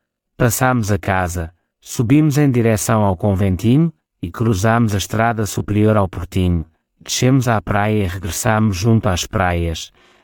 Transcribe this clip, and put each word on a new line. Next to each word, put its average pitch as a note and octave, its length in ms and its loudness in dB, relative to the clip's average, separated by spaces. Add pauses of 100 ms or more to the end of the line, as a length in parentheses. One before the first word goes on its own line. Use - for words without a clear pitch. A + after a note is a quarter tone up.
(360)
Passámos A#2+ 540 0
a G2+ 80 0
casa, F2+ 520 -4 (300)
subimos C#3 560 2
em D3 140 4
direção A2+ 520 2
ao G2 140 2
conventinho G#2 760 2 (300)
e F2 100 -8
cruzámos A2 640 0
a G2+ 40 0
estrada A2 480 -2
superior G#2+ 500 0
ao G2 120 0
Portinho, F2 580 -2 (340)
descemos B2+ 480 0
à A2 140 0
praia G#2 420 -2
e - 20 -2
regressámos G2+ 720 -2
junto A2 320 2
às F2+ 180 -2
praias, F2 680 -4 (320)